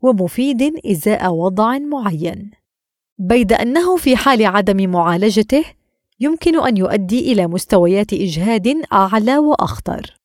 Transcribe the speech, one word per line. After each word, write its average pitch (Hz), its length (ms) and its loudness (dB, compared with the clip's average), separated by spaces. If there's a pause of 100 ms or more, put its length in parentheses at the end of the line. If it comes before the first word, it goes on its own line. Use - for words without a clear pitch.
ومفيد 247 840 0
إزاء 185 480 0
وضع 196 440 0
معين، 202 720 -6 (680)
بيد 208 340 2
أنه 349 440 0
في 269 200 2
حال 226 300 2
عدم 190 440 0
معالجته 196 760 2 (560)
يمكن 320 400 0
أن 233 160 0
يؤدي 196 560 0
إلى 196 140 2
مستويات 185 640 2
إجهاد 196 720 -2 (100)
أعلى 214 460 2
وأخطر. - 880 -2